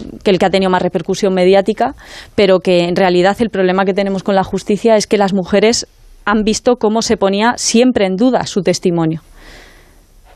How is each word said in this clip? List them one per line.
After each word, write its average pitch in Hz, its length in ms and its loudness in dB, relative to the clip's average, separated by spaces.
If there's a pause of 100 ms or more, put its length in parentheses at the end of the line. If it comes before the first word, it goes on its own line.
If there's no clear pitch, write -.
(240)
que 220 60 0
el 190 80 2
que 196 80 2
ha 185 60 0
tenido 190 180 0
más 180 140 0
repercusión 185 500 -2
mediática, 196 640 0 (400)
pero 190 240 4
que 175 240 2
en 175 120 -2
realidad 180 440 2
el 233 100 -2
problema 185 360 0
que 196 80 -2
tenemos 196 280 -2
con 202 140 -2
la 190 80 2
justicia 208 540 0
es 202 100 0
que 220 100 0
las 196 160 0
mujeres 202 540 0 (380)
han 214 180 0
visto 214 320 0
cómo 220 260 -2
se 214 160 0
ponía 202 400 0
siempre 233 480 2
en 190 100 -2
duda 233 300 0
su - 160 -4
testimonio. 170 600 -2 (1160)